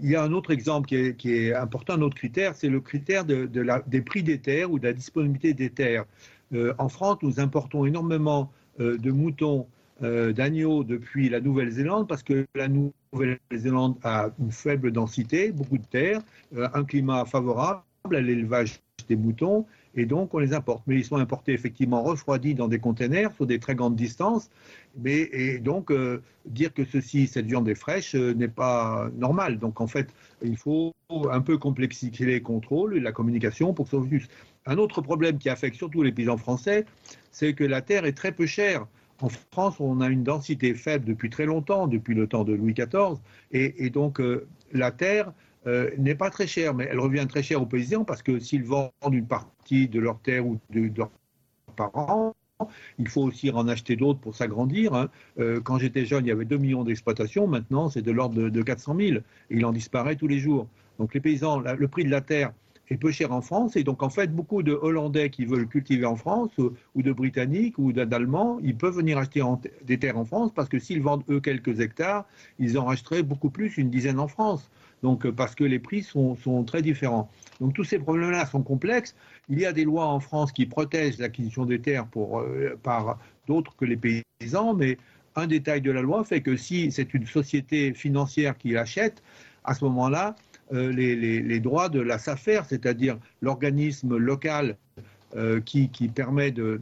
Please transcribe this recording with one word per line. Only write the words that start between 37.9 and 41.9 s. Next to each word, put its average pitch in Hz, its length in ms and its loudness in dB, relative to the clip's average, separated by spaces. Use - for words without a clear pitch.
est 139 100 0
très 190 160 -4
peu 170 140 0
chère. 170 400 0
En 127 60 0
France, 180 520 -2
on 131 200 0
a 127 80 2
une 131 140 2
densité 139 520 0
faible 143 300 -2
depuis 110 260 -2
très 151 160 -2
longtemps, 160 420 2
depuis 113 260 0